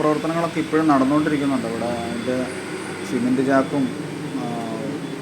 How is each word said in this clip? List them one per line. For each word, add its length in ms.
പ്രവർത്തനങ്ങളൊക്കെ 640
ഇപ്പോഴും 280
നടന്നുകൊണ്ടിരിക്കുന്നുണ്ട്. 800
ഇവിടെ 160
അതിൻ്റെ 340
സിമൻറ്റ് 400
ചാക്കും, 360
ആ, 20